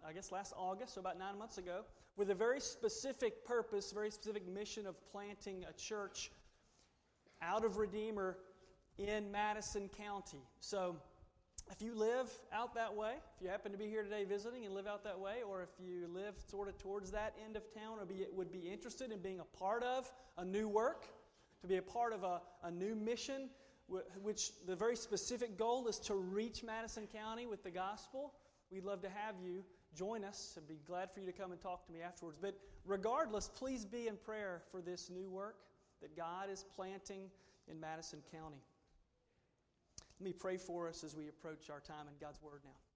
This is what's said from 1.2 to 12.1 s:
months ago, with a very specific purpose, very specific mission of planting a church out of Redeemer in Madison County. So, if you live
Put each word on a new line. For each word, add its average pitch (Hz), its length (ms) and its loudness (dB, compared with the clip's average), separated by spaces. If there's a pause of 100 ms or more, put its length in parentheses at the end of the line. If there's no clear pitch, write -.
months 226 180 -6
ago, 180 240 -2 (360)
with 196 120 6
a 196 60 10
very 233 240 6
specific - 840 2
purpose, 220 480 4
very 208 200 0
specific 202 360 -2
mission 202 380 -2
of 185 100 -4 (160)
planting 202 560 -6
a 160 60 -10
church 202 560 -2 (1120)
out 202 240 4
of 202 120 6
Redeemer 208 600 2 (640)
in 208 320 2
Madison 208 580 2
County. 196 540 -6 (160)
So, 180 380 2 (720)
if 190 100 -8
you 226 140 0
live 233 340 8 (240)